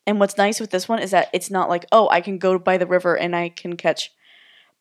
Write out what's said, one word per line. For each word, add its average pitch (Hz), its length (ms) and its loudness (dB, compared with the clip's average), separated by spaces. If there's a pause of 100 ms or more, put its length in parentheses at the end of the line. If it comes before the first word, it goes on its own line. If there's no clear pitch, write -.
and 208 140 2
what's 202 160 0
nice 202 240 0
with 220 100 -10
this 185 200 -4
one 226 100 0
is 190 120 -6
that 175 200 2
it's 180 180 -4
not 185 200 -2
like, 175 200 -4
"Oh, 214 200 6
I 175 100 4
can 196 180 -6
go 185 200 2
by 185 180 0
the 180 100 0
river 180 300 2
and 175 180 -2
I 170 140 -2
can 170 300 -10
catch - 340 -2 (680)